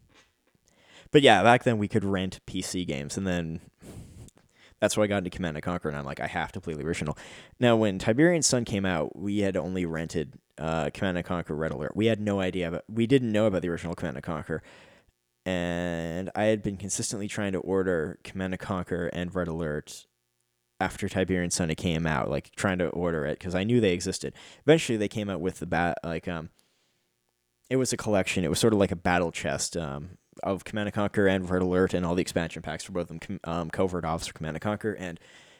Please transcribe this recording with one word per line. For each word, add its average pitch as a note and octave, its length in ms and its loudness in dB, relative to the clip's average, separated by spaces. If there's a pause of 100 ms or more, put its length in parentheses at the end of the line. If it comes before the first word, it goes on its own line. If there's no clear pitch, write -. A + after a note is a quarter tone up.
(1120)
But D3+ 120 8
yeah, A2 200 10
back A#2+ 220 8
then A#2 140 2
we G#2 100 0
could G2+ 160 0
rent F#2+ 420 0
P F#2+ 160 -6
C F#2 220 -4
games, C#2+ 320 -6
and G2 100 -2
then E2+ 340 -2 (1200)
that's - 160 2
why G#2+ 80 4
I - 20 6
got G2+ 120 2
into F2+ 120 -2
Command E2 260 -4
and D2+ 60 -6
Conquer, F2 260 -4
and D2 80 -4
I'm C#2+ 80 -6
like, C#2 140 -8
"I B1+ 80 -4
have E2 260 -4
to F#2+ 80 -10
play E2 140 -8
the C#2 100 -6
original." D#2 320 -2 (440)
Now, A#2+ 160 6
when G#2 220 2
Tiberian D3+ 440 4
Sun B2 220 2
came G2 200 -2
out, E2+ 320 0
we G2+ 220 -2
had G2 180 2
only F2+ 300 -2
rented, D#2+ 460 -4 (260)
uh, D#2 340 -2
Command F#2 260 -2
and E2 80 -4
Conquer E2+ 280 -4
Red D#2 160 -2
Alert. C#2 240 -6
We G#2+ 120 2
had A2 140 2
no G2+ 200 0
idea F#2 280 -2
about, E2 200 -6
we A2+ 180 0
didn't B2 240 4
know G#2 160 4
about F#2 160 2
the F2+ 60 -2
original E2+ 260 -4
Command D2+ 220 -6
and C#2 80 -10
Conquer, D#2 380 -6 (840)
and F2 880 -4
I G#2 100 0
had A2 180 2
been G2+ 140 -4
consistently G2+ 520 -6
trying G2+ 240 -4
to F2+ 80 0
order F2+ 640 0
Command F#2 300 -6
and F2+ 60 -6
Conquer F2+ 520 -4
and F2 220 -4
Red F2 140 -2
Alert D#2+ 580 -6 (760)
after F#2+ 280 -2
Tiberian F2+ 420 0
Sun E2 260 0
came E2 300 0
out, C#2 220 0
like, - 280 -4
trying F#2 220 0
to E2+ 100 0
order E2 360 -2
it, D2 140 -4
'cause F2+ 160 -6
I F#2 80 0
knew A#2+ 180 4
they G2 120 6
existed. F2 420 -4 (280)
Eventually, C#3 360 4
they G#2 100 0
came G2+ 220 -6
out E2+ 100 -4
with F2+ 200 -4
the F2 60 -6
ba-, E2+ 360 0
like, E2 240 -6
um, E2 240 -6 (1200)
it B2+ 60 4
was B2+ 160 2
a A#2 40 0
collection. G2 460 2
It D#2 60 2
was F2+ 100 0
sort A#2 140 6
of G2+ 80 6
like F#2+ 100 4
a F2+ 60 -2
battle F2 340 2
chest, - 460 -4
um, D2 420 -6 (240)
of F#2 220 -4
Command G#2 240 -4
and G2+ 60 -6
Conquer G#2 320 2
and F#2+ 220 2
Red F2+ 140 2
Alert F2+ 300 4
and F2+ 140 0
all E2+ 80 0
the F2+ 80 2
expansion E2 400 -4
packs D2+ 200 -8
for G2 100 -14
both F2 100 -4
of E2+ 60 -10
them, D#2+ 100 -12
com-, - 260 -10
um, E2 260 -4
Covert F2+ 340 0
Ops E2 220 -2
for - 60 -10
Command D#2 240 -8
and D#2+ 60 -10
Conquer G#2+ 320 -2
and F2 260 -10 (400)